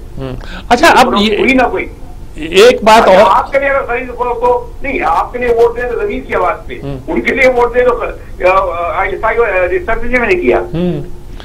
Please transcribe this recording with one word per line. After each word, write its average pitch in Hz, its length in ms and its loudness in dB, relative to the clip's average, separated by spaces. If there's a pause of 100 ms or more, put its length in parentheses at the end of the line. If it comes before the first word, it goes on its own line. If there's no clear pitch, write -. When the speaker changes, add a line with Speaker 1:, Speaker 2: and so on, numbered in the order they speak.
(180)
Speaker 1:
हम्म। 131 180 -8 (340)
अच्छा, 247 180 4
अब 247 260 6
Speaker 2:
कोई 208 160 2
Speaker 1:
ये 220 240 2
Speaker 2:
ना 254 100 4
कोई 190 280 -4 (460)
Speaker 1:
एक 190 480 4
बात 220 180 8
Speaker 2:
अच्छा, 196 200 6
Speaker 1:
और - 80 4
Speaker 2:
आपके 254 280 0
लिए 277 100 0
अगर 277 100 0
खरीद 247 280 -4
को, 240 260 -4
को, 247 400 -2 (100)
नहीं, - 180 -4
आपके 170 380 -2
लिए 247 100 0
वोट 233 260 2
दे 247 80 -6
तो 233 180 -4
जमीन 240 200 -4
की - 120 -8
आवाज 175 360 -2
पे, - 140 -10
Speaker 1:
हम्म। 139 300 -8
Speaker 2:
उनके - 180 -2
लिए 254 180 2
वोट 240 240 2
दे 247 80 2
तो, 247 100 0
अ, 185 240 -6 (300)
अ, 175 540 0
आईएसआई 202 360 -2
को, 233 80 2
अ, 185 220 0
रिसर्च 226 540 -2
में 226 80 0
नहीं 185 100 2
किया। 120 200 2
Speaker 1:
हम्म। 165 460 -4 (420)